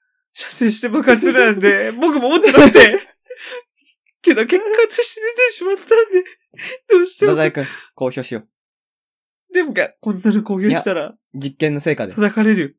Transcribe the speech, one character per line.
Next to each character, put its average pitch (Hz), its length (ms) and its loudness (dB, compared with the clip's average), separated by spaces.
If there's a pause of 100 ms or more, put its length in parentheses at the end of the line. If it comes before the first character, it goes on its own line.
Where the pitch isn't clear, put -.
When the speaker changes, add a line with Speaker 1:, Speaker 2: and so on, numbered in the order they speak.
(340)
Speaker 1:
射 - 160 -16
精 233 220 -2
し - 100 -6
て 247 60 -6
爆 262 220 -2
発 226 160 2
す - 80 0
る 254 60 2
な 233 120 4
ん 196 80 -4
て、 202 340 0
Speaker 2:
<laughs> 226 60 -14
Speaker 1:
僕 302 200 0
も 240 80 -2
思 302 100 2
っ - 20 2
て 392 120 4
な 269 80 8
く 285 120 8
て。 220 280 6 (1200)
け - 140 4
ど、 220 100 0
結 359 140 0
果 427 60 -4 (220)
と 440 60 -14
し 466 220 -4
て 440 60 -16
出 466 280 -2
て 427 40 -8
し 381 100 -14
ま 381 100 -4
っ - 20 -2
た 381 80 -20
ん - 40 -20
で、 453 80 2 (960)
ど 381 80 6
う 349 60 2
し 370 120 -14
て - 80 0
も。 403 60 2
Speaker 2:
太 160 100 0
宰 156 100 0
君、 139 140 -8 (300)
公 135 100 -6
表 127 180 -8
し 123 100 -12
よ 110 80 -10
う。 - 60 -20 (1040)
Speaker 1:
で 359 100 0
も 285 100 -8
か、 - 160 -2 (100)
こ 208 140 -6
ん 185 80 -10
な 214 100 0
の 208 120 -2
公 208 120 -6
表 190 200 -2
し - 80 -4
た 196 100 -4
ら、 165 80 -4
Speaker 2:
い - 40 -8
や、 - 80 -16 (200)
実 139 240 -12
験 151 160 -2
の 143 60 -6
成 151 160 -4
果 117 100 -8
で。 95 80 -14
Speaker 1:
叩 208 200 -2
か 220 100 -2
れ 214 100 2
る 185 80 0
よ。 143 180 -6